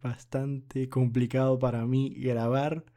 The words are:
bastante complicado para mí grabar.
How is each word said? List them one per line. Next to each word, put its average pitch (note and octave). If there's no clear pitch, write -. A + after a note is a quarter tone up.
bastante C3
complicado B2+
para A#2+
mí C3+
grabar. B2+